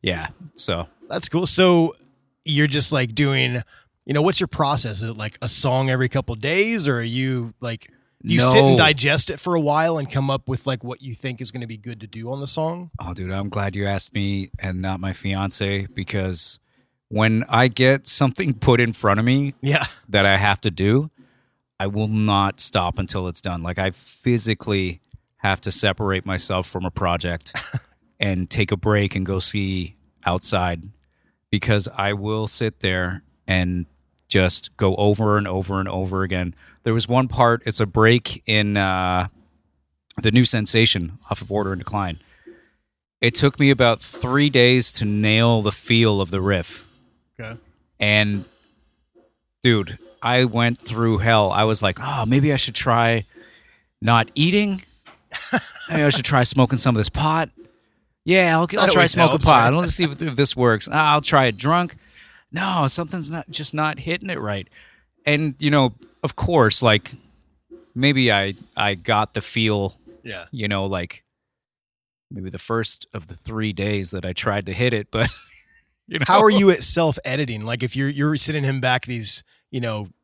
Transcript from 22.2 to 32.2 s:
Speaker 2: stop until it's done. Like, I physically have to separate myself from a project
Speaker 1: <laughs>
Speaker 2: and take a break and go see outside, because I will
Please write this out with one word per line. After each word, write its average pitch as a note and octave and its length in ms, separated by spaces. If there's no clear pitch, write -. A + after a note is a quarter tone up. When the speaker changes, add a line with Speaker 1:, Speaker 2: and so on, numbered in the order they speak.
Speaker 2:
stop F2 400
until F#2 300
it's E2+ 100
done. F2 240
Like, F2+ 160
I F#2+ 120
physically G#2 1080
have G2 240
to G2+ 100
separate F#2+ 540
myself F#2 420
from F#2 160
a F2+ 80
project F2 600
Speaker 1:
<laughs> - 320
Speaker 2:
and F#2 300
take G#2+ 240
a G2 40
break G2+ 380
and F#2+ 100
go F#2+ 140
see F#2+ 560
outside, F2+ 640
because G#2 460
I G2+ 160
will G#2+ 360